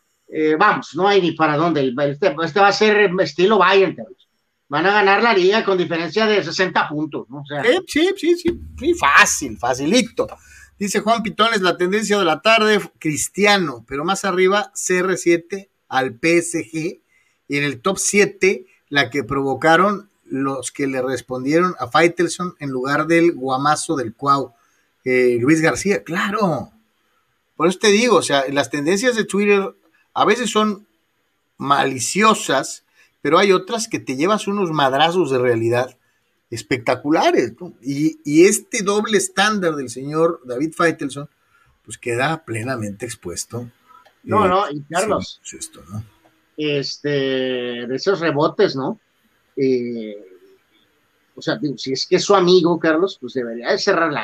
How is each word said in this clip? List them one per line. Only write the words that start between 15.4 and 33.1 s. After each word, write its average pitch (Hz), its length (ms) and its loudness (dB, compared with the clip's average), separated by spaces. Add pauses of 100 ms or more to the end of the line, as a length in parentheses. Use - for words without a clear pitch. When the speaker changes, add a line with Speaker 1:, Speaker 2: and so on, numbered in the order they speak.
Speaker 2:
al 131 280 -2
P 165 240 2
S 165 300 -6
G, 160 300 -8 (480)
y 143 100 -4
en 143 60 -2
el 135 160 -4
top 190 180 -2
siete, - 680 0 (240)
la 139 200 0
que 139 140 -4
provocaron 139 840 0 (140)
los 135 480 -6
que 139 160 -4
le 131 140 -4
respondieron 135 760 -2
a - 100 -8
Faitelson 170 720 0
en 143 100 -8
lugar 139 360 -2
del 170 280 4
guamazo 139 640 -2
del 113 160 -6
Cuau, 139 400 -2 (500)
eh, 127 380 2
Luis 156 180 4
García. 165 460 0
Claro, 190 680 -2 (840)
por 156 100 2
eso 185 120 -2
te 220 100 2
digo, 214 260 4
o 131 60 4
sea, 139 280 0
las 139 200 0
tendencias 196 480 0
de 208 80 0
Twitter 202 500 0 (380)
a 131 100 2
veces 220 260 0
son 214 380 -2 (680)
maliciosas, 139 1300 0 (360)